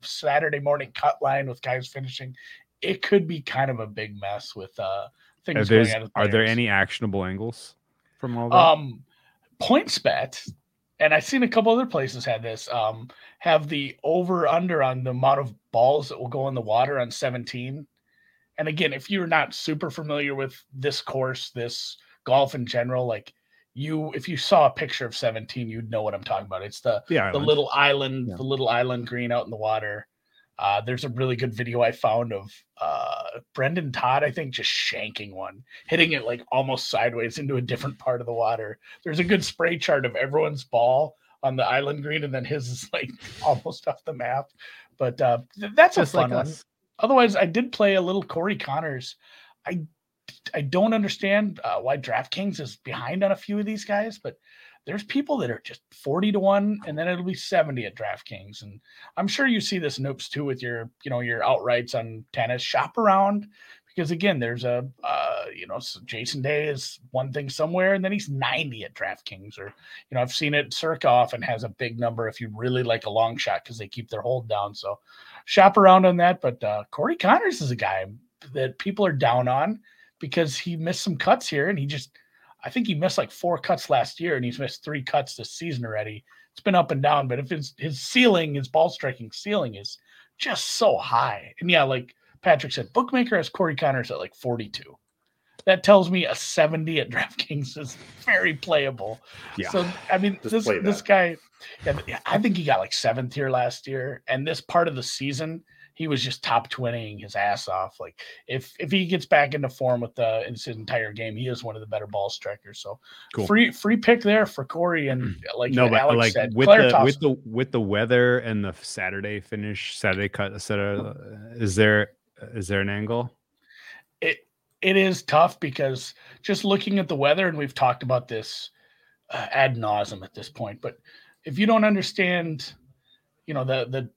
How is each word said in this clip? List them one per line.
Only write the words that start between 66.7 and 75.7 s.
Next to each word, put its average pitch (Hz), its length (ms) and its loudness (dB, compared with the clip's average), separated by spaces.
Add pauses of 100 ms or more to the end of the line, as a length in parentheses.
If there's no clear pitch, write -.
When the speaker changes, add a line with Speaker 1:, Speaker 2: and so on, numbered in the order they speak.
Speaker 1:
one 131 220 -4
thing 139 180 -6
somewhere, 180 440 0
and 190 100 -2
then 190 80 -2
he's 208 160 -6
ninety 131 560 -4
at - 100 -14
DraftKings, 95 640 -10
or, 98 80 -12
you - 480 -18
know, 127 60 0
I've 123 120 -2
seen 147 220 -2
it. 147 180 0
Circa 160 360 -2
often 120 340 4
has 117 220 -4
a 113 40 -6
big 117 320 -8
number 117 280 -2
if - 120 -10
you 113 140 -10
really 127 280 0
like 113 240 0
a 107 40 -6
long 113 260 6
shot - 280 -2
'cause 113 140 -14
they 104 100 -10
keep 117 200 -12
their 107 140 -6
hold 123 260 0
down. 104 260 -2
So 101 240 -6 (460)
shop 196 320 8